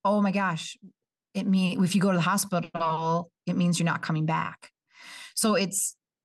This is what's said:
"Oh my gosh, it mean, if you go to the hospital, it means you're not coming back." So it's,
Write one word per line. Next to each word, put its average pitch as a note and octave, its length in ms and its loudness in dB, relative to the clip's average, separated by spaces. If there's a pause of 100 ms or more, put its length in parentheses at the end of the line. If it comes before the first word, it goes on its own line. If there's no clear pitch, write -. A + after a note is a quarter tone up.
"Oh G#3 160 2
my G3 100 2
gosh, F3+ 460 -4 (560)
it G3 120 -4
mean, F#3+ 380 2
if F3 120 2
you F#3 60 4
go G3 100 4
to F3+ 60 2
the E3 40 2
hospital, E3 1080 0 (160)
it F3 120 -2
means F3 200 2
you're E3+ 80 0
not D#3+ 160 0
coming D#3 240 -2
back." D#3+ 460 -4 (640)
So G#3+ 200 2
it's, F#3+ 400 -2 (300)